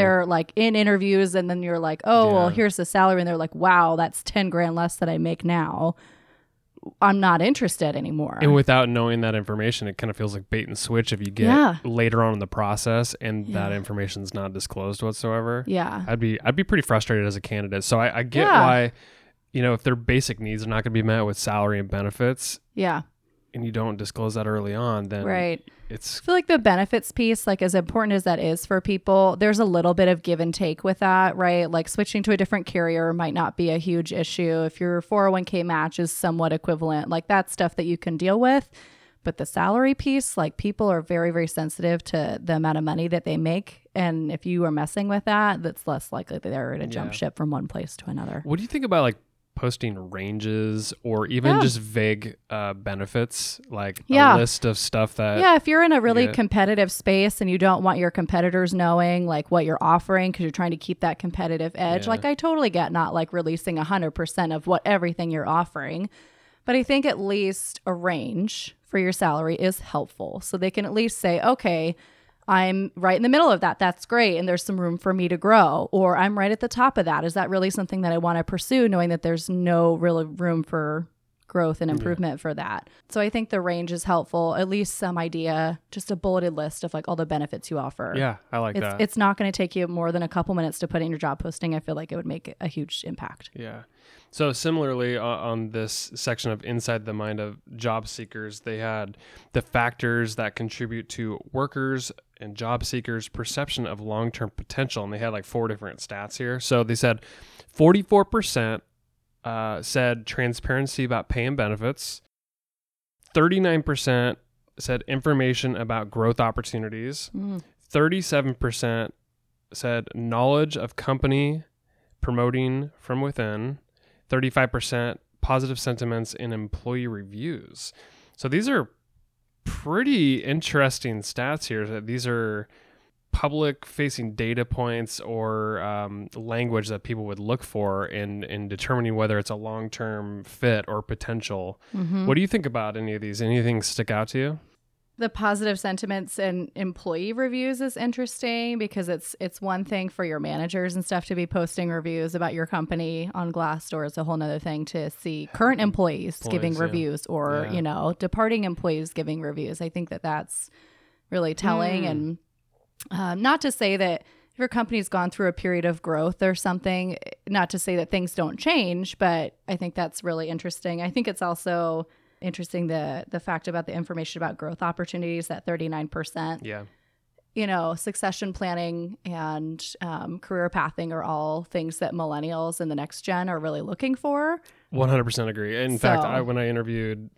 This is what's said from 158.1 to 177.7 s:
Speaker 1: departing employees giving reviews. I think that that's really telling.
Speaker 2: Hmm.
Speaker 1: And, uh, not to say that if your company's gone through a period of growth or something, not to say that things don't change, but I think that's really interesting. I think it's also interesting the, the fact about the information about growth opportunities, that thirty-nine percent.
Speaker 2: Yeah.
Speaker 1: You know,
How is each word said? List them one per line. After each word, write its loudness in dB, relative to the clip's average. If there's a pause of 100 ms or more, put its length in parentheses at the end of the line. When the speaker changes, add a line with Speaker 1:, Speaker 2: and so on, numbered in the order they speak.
Speaker 1:
departing 0
employees -2
giving -4
reviews. -8
I -6
think -6
that -10
that's -6 (600)
really 0
telling. 0
Speaker 2:
Hmm. -2
Speaker 1:
And, -4 (720)
uh, -4
not 2
to 0
say 2
that 0 (300)
if -18
your 0
company's -2
gone -2
through 0
a 2
period -2
of 0
growth -2
or 4
something, -2 (320)
not 2
to -4
say -2
that -2
things -2
don't -2
change, 0
but 0 (100)
I -4
think -8
that's -6
really -4
interesting. -6
I -4
think -2
it's -6
also -2 (340)
interesting -6
the, -6
the -8
fact -6
about -6
the -10
information -8
about -4
growth -10
opportunities, -6
that -10
thirty-nine -4
percent. -8
Speaker 2:
Yeah. -10 (680)
Speaker 1:
You -2
know, -2